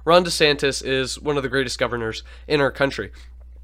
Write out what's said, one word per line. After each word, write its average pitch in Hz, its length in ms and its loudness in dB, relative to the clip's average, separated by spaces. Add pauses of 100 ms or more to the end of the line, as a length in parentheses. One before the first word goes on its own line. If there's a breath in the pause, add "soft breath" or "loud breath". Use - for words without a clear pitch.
Ron 175 200 6
DeSantis 147 600 2
is 131 340 -2
one 147 200 0
of 135 40 -2
the 131 60 -2
greatest 127 300 -2
governors 117 460 -2 (220 soft breath)
in 147 140 2
our 131 120 4
country. 135 380 0 (540 soft breath)